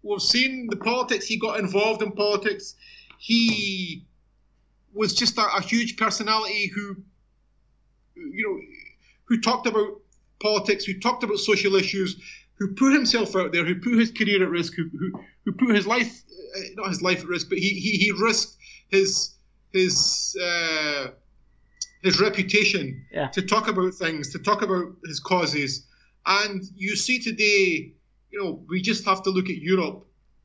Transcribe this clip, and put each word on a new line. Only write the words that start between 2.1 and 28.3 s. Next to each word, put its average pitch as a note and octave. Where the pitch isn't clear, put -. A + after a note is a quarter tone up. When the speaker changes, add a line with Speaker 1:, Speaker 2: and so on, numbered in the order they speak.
Speaker 1:
politics. G3+
He G3+
was G#3+
just -
a, A3
a G3
huge A#3
personality G#3+
who, G3+
you E4+
know, F#4+
who A#3
talked A#3
about A3
politics, G#3
who F#3+
talked B3
about G#3
social G3
issues, F#3+
who G3
put C4+
himself A#3
out F3
there, E3+
who F3
put A#3
his A3+
career G3+
at E3+
risk, E3+
who, E3
who, -
who G#3
put A#3+
his F#3+
life, A#3
uh, G3
not G3
his E3+
life F3+
at E3
risk, F3
but E3+
he, F3+
he, G3+
he G3+
risked A3
his, G3
his, -
uh, D#3
his F#3
reputation, F#3
Speaker 2:
Yeah. -
Speaker 1:
to A3+
talk G#3
about F#3
things, D#3+
to -
talk G#3
about F#3
his D#3+
causes. D3+
And G3
you F#3+
see B3+
today, G3